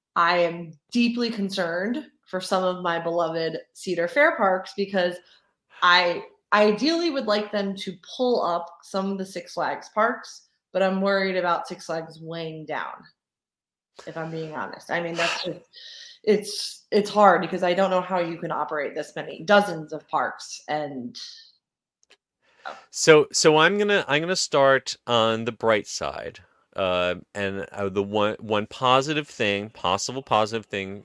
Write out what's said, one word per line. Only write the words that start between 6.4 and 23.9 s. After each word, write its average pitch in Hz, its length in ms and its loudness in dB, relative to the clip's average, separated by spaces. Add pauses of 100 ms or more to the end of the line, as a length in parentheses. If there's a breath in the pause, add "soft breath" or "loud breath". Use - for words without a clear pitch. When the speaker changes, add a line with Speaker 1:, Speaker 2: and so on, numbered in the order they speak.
Speaker 1:
ideally 247 560 4
would 269 160 -2
like 208 260 0
them 196 260 -4
to 190 200 -10 (200)
pull 247 260 2
up 170 260 -2 (140)
some 196 280 -4
of 196 60 -4
the 190 80 -6
Six 185 300 -12
Flags 143 400 -4
parks, - 540 -2 (240)
but 185 100 0
I'm 190 180 2
worried 190 380 2
about 175 300 0
Six 185 180 -12
Flags 160 340 -8
weighing 160 460 -10
down, 92 360 -6 (1040)
if 156 80 -12
I'm 160 160 -8
being 160 240 -8
honest. - 360 -10
I 170 100 0
mean, 170 140 -6
that's 170 280 -2
just, - 180 -8 (600 loud breath)
it's, - 680 0
it's 202 180 2
hard 196 320 8
because 180 220 -4
I 180 100 2
don't 185 180 2
know 180 120 2
how 180 160 -2
you 170 180 -2
can 160 160 -6
operate 151 420 -4
this 151 220 -8
many, 151 280 -10
dozens 175 500 4
of 151 140 -12
parks - 600 -4
and 139 500 -4 (1700 loud breath)
Speaker 2:
So, 151 420 4
so 156 240 4
I'm 175 220 4
gonna, 202 300 0